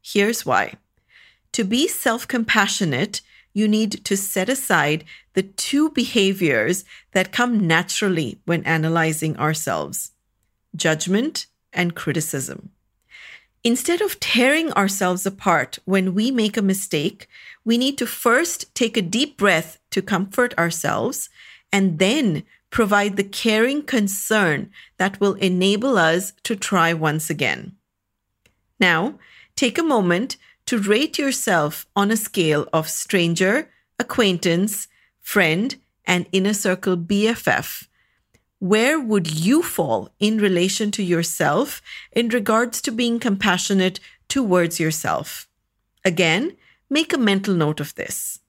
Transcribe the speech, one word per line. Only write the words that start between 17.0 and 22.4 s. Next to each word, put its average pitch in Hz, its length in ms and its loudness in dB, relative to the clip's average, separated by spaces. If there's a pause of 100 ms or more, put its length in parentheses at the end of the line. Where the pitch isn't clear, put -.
we 226 120 2
need 269 220 0
to 240 80 -2
first - 680 0
take 226 200 0
a 226 60 0
deep 220 340 -2
breath 180 440 0 (100)
to 196 100 -2
comfort 196 560 -2
ourselves - 720 -2 (440)
and 196 260 2
then 196 460 2 (260)